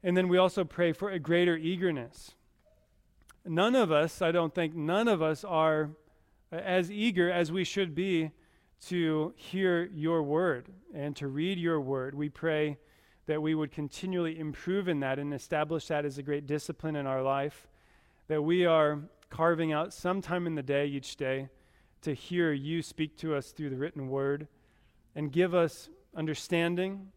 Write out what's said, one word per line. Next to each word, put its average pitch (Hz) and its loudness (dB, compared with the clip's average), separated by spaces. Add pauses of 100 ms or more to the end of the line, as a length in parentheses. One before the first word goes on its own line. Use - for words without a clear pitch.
And 180 2
then 185 4
we 180 6
also 185 4
pray 170 0
for 196 -4
a 190 -4
greater 170 4
eagerness. 160 -4 (1120)
None 185 2
of 214 4
us, 156 2
I 170 2
don't 170 2
think, 165 -2
none 170 2
of 190 2
us 156 0
are 156 2 (600)
as 180 0
eager 202 2
as 175 2
we 185 0
should 175 -2
be 165 0 (560)
to 160 0
hear 180 0
your 160 0
word 147 0 (240)
and 147 -6
to 143 -6
read 160 -2
your 165 0
word. 135 -4
We 147 -4
pray 151 -2 (480)
that 156 -2
we 156 0
would 151 -2
continually 165 -4
improve 175 -2
in 151 0
that 135 -2
and 143 -4
establish 151 -2
that 147 -2
as 139 -4
a 143 -10
great 143 -4
discipline 151 -4
in 143 -2
our 131 0
life, 139 -2 (600)
that 151 0
we 175 4
are 151 4 (300)
carving 165 2
out 160 -2
some 185 -2
time 175 -4
in 160 -4
the 143 -6
day, 139 0
each 139 -8
day, 135 -4 (520)
to 156 -4
hear 170 0
you 147 -2
speak - -6
to 160 -2
us 139 -4
through 151 -8
the 131 -6
written 139 -6
word, 139 -2 (680)
and 147 -4
give 170 2
us 170 0 (260)
understanding 175 -2